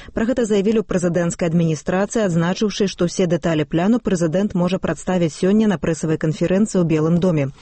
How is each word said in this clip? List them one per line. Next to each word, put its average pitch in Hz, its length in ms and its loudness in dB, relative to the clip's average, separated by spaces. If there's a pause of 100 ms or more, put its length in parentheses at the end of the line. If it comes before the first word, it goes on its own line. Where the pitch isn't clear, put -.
(120)
Пра 220 160 -2
гэта 254 160 0
заявілі 208 400 2
ў - 80 -10
прэзідэнцкай 175 560 0
адміністрацыі, 175 800 0
адзначыўшы, 185 640 0
што 180 160 -2
ўсе 190 160 0
дэталі 165 400 0
плану 190 400 0
прэзідэнт 185 480 0
можа 180 240 0
прадставіць 170 560 -2
сёння 208 320 2
на 196 160 0
прэсавай 160 400 -2
канферэнцыі 180 560 0
ў 180 80 4
Белым 160 400 2
доме. 151 380 0